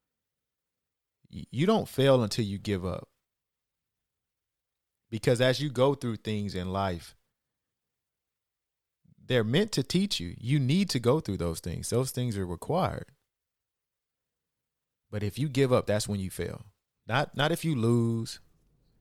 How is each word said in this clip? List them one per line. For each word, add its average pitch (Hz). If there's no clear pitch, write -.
Y-, -
you 135
don't 214
fail 131
until 107
you 101
give 95
up. 87
Because 117
as 127
you 147
go 131
through 120
things 104
in 92
life, 95
they're 123
meant 151
to 139
teach 196
you. 87
You 139
need 156
to 139
go 120
through 95
those 85
things. 85
Those 131
things 123
are 98
required. 90
But 104
if 101
you 147
give 135
up, 123
that's 104
when 104
you 95
fail. -
Not, 131
not 143
if 170
you 160
lose. 117